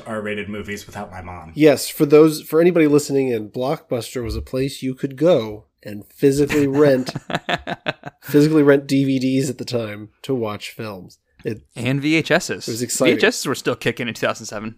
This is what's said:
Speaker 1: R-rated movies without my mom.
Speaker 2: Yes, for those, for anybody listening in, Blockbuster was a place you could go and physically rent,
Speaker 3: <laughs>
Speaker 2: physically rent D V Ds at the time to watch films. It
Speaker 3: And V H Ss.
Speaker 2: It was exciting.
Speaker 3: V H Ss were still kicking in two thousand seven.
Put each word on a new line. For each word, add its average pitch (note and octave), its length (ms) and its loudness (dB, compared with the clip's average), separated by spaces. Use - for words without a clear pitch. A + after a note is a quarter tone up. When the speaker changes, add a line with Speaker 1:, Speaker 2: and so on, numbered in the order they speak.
Speaker 1:
R-rated G#2 420 -8
movies G2+ 380 -10
without G2+ 240 -14
my F#2 100 -16
mom. F2 340 -16
Speaker 2:
Yes, C#3+ 360 4
for - 160 0
those, D3+ 340 6
for D#3+ 220 0
anybody E3+ 240 4
listening C#3+ 420 2
in, A2 220 -6
Blockbuster B2+ 760 -6
was A2 120 -6
a - 40 -6
place C3 420 -6
you C3 120 -6
could C3+ 220 -8
go A#2+ 500 0
and G#2 240 -14
physically C#3+ 600 2
rent, C3+ 460 4
Speaker 3:
<laughs> - 480 -12
Speaker 2:
physically D3 400 4
rent C#3+ 240 6
D C#3 180 2
V C3+ 140 0
Ds C3 320 0
at B2 80 -10
the A#2 60 -12
time G#2+ 440 -8
to C3+ 120 -4
watch G#2+ 360 -6
films. G2+ 480 -14
It A2+ 180 -8
Speaker 3:
And C3 240 -2
V D3+ 160 0
H D#3 140 -2
Ss. D#3+ 200 0
Speaker 2:
It F#2+ 160 -8
was A#2 160 -6
exciting. B2+ 320 2
Speaker 3:
V - 40 0
H G3+ 60 2
Ss G#3+ 220 0
were C3+ 80 -2
still B2+ 220 -4
kicking B2 320 -4
in G#2+ 60 -8
two - 120 -4
thousand A2 200 -4
seven. A2 320 -12